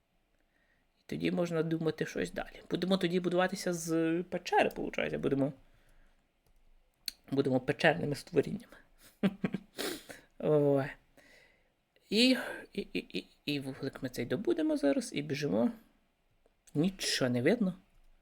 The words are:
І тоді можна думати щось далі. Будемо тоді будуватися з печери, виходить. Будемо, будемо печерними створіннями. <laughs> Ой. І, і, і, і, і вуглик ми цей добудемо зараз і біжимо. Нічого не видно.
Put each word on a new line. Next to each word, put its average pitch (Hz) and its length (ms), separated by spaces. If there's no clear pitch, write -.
І - 60
тоді 165 260
можна 170 320
думати 160 420
щось - 260
далі. - 380
Будемо 185 280
тоді 180 220
будуватися 180 540
з 165 560
печери, - 400
виходить. - 520
Будемо, 139 320
будемо 135 280
печерними 147 560
створіннями. - 640
<laughs> 196 80
Ой. 143 460
І, 247 280
і, 202 80
і, - 380
і, - 80
і 143 140
вуглик 135 440
ми - 60
цей - 160
добудемо 311 520
зараз 277 360
і - 80
біжимо. 151 500
Нічого 151 540
не 123 120
видно. 185 320